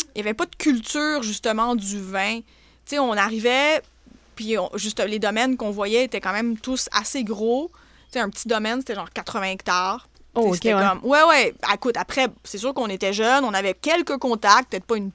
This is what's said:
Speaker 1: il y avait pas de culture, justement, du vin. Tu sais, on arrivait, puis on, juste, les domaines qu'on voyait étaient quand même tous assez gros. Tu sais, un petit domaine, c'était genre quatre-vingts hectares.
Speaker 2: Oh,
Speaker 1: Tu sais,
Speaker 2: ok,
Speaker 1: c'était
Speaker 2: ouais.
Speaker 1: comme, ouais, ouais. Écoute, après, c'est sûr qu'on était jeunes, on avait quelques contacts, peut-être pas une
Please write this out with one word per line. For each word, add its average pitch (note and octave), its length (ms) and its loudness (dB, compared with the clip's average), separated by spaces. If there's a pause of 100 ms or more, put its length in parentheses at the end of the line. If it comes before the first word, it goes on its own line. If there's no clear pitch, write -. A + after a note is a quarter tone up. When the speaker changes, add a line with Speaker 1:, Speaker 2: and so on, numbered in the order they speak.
(140)
Speaker 1:
il - 40 -6
y - 20 -4
avait G#3+ 140 -4
pas F4 120 -2
de - 100 -20
culture, D4 680 0
justement, A3 520 -2
du G3+ 260 -4
vin. F#3+ 380 -4
Tu A3+ 60 -14 (520)
sais, - 40 0
on B3 140 0
arrivait, A#3+ 680 2 (540)
puis A3 220 -4
on, F3+ 180 -2
juste, G#3+ 280 -4
les G#3+ 140 -2
domaines A3 380 0
qu'on A3 160 -4
voyait G#3+ 320 2
étaient A3 160 -4
quand G3+ 120 -2
même A3+ 240 0
tous B3+ 360 -4
assez G#3+ 320 -2
gros. A3+ 460 -2 (420)
Tu - 0 -
sais, B3+ 80 -4
un G#3 100 -2
petit - 160 -8
domaine, A3 320 -2
c'était B3+ 160 -8
genre F3+ 160 -10
quatre-vingts G3+ 400 -6
hectares. F#3+ 580 -2 (280)
Speaker 2:
Oh, A#3 40 2
Speaker 1:
Tu - 20 4
sais, G#3+ 80 4
Speaker 2:
ok, F3+ 40 2
Speaker 1:
c'était G#3+ 200 2
Speaker 2:
ouais. G3 140 4
Speaker 1:
comme, F#3+ 220 0
ouais, D4 180 6
ouais. C4 260 6 (200)
Écoute, A#3 220 -2
après, B3 320 0 (160)
c'est - 140 -12
sûr B3 160 -4
qu'on B3+ 120 -2
était G3 260 -2
jeunes, A#3+ 320 4
on G#3+ 100 -2
avait G3 200 0
quelques D#4+ 440 0
contacts, A#3 520 4
peut-être F#3+ 140 -4
pas A3+ 120 -2
une G3 180 -4